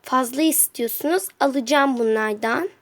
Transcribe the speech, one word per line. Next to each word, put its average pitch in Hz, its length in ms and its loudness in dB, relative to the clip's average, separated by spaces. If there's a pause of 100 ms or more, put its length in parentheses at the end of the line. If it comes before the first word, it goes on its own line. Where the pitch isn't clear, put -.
Fazla 254 400 -2
istiyorsunuz. 311 840 0 (120)
Alacağım 277 580 2
bunlardan. 226 720 -2 (120)